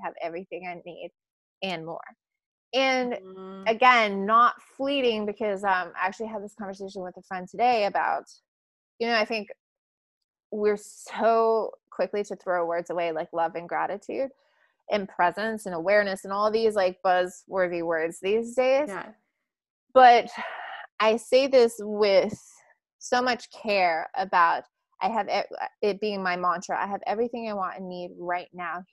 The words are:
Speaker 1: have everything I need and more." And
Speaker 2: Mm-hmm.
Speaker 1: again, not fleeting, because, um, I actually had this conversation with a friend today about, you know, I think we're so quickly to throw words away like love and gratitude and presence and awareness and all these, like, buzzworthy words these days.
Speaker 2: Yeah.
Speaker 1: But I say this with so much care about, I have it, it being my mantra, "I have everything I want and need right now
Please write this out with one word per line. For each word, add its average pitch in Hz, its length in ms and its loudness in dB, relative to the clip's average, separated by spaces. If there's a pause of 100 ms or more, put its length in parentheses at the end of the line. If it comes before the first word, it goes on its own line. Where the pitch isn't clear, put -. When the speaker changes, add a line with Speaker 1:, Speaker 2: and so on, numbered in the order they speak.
Speaker 1:
have 170 180 -8
everything 175 460 -10
I 175 180 -10
need 175 260 -16 (520)
and 175 220 -6
more." 165 160 -10 (720)
And 254 460 0
Speaker 2:
Mm-hmm. 190 480 -12
Speaker 1:
again, 220 580 4
not 226 360 4 (160)
fleeting, 254 480 0
because, 208 380 -4
um, 185 320 0
I 185 120 -2
actually 214 200 -8
had 220 160 -10
this 208 120 -16
conversation 196 480 -12
with 180 140 -14
a 185 60 -20
friend 180 260 -10
today 226 360 2
about, - 400 -2 (760)
you 226 80 -2
know, 233 100 2
I 214 80 2
think 214 240 -6 (1000)
we're 208 260 0
so 226 920 0 (200)
quickly 202 340 -4
to 202 100 -10
throw 180 300 -2
words 170 240 -4
away 170 220 -2
like 160 220 -6
love 165 220 -2
and 170 140 -8
gratitude 202 600 -4 (640)
and 202 180 -2
presence 208 560 -2
and 180 100 -6
awareness 190 500 2
and 196 80 -8
all 208 180 0
these, 220 240 2
like, 185 300 0
buzzworthy 180 800 0
words 165 380 -2
these 226 340 -2
days. 269 340 2
Speaker 2:
Yeah. 190 240 -12 (800)
Speaker 1:
But 240 360 10 (720)
I 220 180 4
say 262 300 4
this 247 320 6
with 208 600 2 (600)
so 247 220 0
much 247 300 -4
care 180 640 0
about, 170 460 2 (380)
I 196 80 -2
have 220 200 -2
it, 185 180 -2 (340)
it 202 200 -2
being 202 220 -4
my 180 140 -2
mantra, 180 440 -2
"I 190 60 -4
have 202 200 -6
everything 226 420 -4
I 208 40 -6
want 190 240 -6
and 185 120 -12
need 180 280 -10
right 175 360 -6
now 175 400 -10